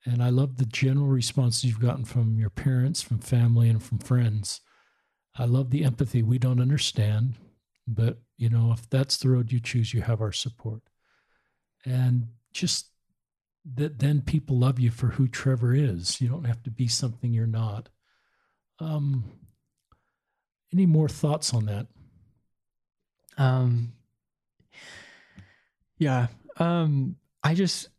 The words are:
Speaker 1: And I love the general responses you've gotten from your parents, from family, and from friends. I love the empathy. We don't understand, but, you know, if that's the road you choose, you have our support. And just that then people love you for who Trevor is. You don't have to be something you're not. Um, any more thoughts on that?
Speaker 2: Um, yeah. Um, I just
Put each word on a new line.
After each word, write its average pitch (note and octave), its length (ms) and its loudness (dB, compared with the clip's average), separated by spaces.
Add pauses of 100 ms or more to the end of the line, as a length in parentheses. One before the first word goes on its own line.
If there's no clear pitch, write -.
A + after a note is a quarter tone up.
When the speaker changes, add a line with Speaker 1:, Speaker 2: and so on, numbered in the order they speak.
Speaker 1:
And A#2+ 180 0
I B2 60 2
love C3 280 2
the B2+ 100 0
general C3+ 400 0
responses B2+ 580 0
you've A2+ 160 0
gotten B2 240 0
from A2+ 320 0
your A2 140 0
parents, C3 500 0
from A2+ 200 -4
family, A#2 480 4
and A2 140 2
from - 160 -6
friends. A2 640 -2 (760)
I B2+ 80 -4
love B2 260 2
the C#3+ 140 0
empathy. A#2+ 380 0
We A#2+ 160 2
don't B2 220 2
understand, A#2+ 720 0 (520)
but, A2+ 320 0 (180)
you A#2 140 0
know, A#2 220 4
if - 180 -6
that's C3+ 260 0
the C3 140 2
road B2 200 2
you B2 100 0
choose, A#2 340 -2
you A2 80 0
have A2+ 180 0
our G#2+ 120 -4
support. A2+ 500 -8 (1040)
And B2+ 420 0 (240)
just - 360 -4 (840)
that D3 240 -4
then C#3+ 220 2
people C#3+ 380 0
love B2+ 200 2
you A#2+ 120 4
for - 160 -4
who B2+ 220 0
Trevor B2 460 0
is. G#2+ 460 -2
You B2 80 0
don't D3 160 -4
have A#2 200 -4
to B2 60 -8
be A#2+ 160 -2
something A#2 460 -4
you're A2+ 140 0
not. A2 420 -4 (880)
Um, C#3+ 460 -2 (1500)
any F#3+ 120 4
more D#3 240 4
thoughts D3 460 -2
on A2 120 0
that? G#2 200 -6 (1500)
Speaker 2:
Um, B2+ 540 0 (2000)
yeah. C3 280 2 (320)
Um, D#3+ 580 0 (260)
I D#3 120 0
just F3+ 340 -2 (100)